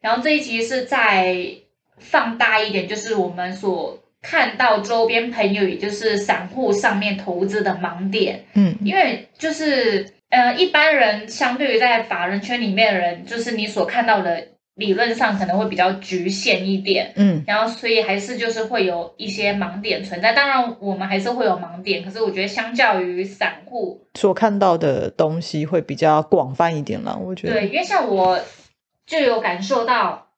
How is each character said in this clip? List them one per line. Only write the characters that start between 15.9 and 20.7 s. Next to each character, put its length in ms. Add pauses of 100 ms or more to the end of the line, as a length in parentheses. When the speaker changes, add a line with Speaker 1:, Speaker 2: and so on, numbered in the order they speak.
Speaker 1:
局 340
限 420
一 100
点。 360
Speaker 2:
嗯。 320
Speaker 1:
然 140
后 60
所 200
以 140
还 180
是 180
就 120
是 160
会 200
有 300
一 120
些 260
盲 260
点 240
存 160
在。 140
当 160
然 300